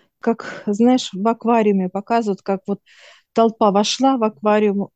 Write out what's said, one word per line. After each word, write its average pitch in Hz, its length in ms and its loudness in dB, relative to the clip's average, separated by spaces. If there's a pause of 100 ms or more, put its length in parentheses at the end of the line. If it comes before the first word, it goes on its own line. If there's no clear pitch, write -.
(200)
Как, - 460 -6
знаешь, 233 480 0
в 196 120 -6
аквариуме 220 640 0
показывают, 202 540 -4
как 196 260 -6
вот 202 140 -6 (500)
толпа 226 400 2
вошла 247 460 2
в 226 60 -2
аквариум 214 720 0